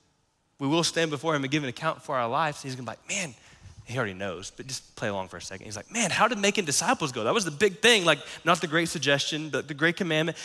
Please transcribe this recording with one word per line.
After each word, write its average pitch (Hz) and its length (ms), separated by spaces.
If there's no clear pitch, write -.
we 139 100
will 160 160
stand 165 260
before 151 240
him 143 80
and 135 80
give 151 120
an 135 60
account 156 340
for 143 140
our 120 120
lives, 147 340
and 139 80
he's 127 60
gonna 127 100
be 113 40
like, - 180
"Man," 175 260
he 120 140
already 104 160
knows, 92 360
but 123 160
just - 300
play 117 120
along 95 200
for 90 80
a 85 60
second. - 240
He's 104 100
like, - 140
"Man, 208 200
how 202 160
did 226 120
making 202 260
disciples 156 480
go? 117 120
That 131 100
was 214 100
the 165 60
big 175 300
thing, 220 260
like, 151 120
not 170 180
the 185 40
great 165 220
suggestion, 147 600
but 135 180
the 156 60
great 165 220
commandment. 160 480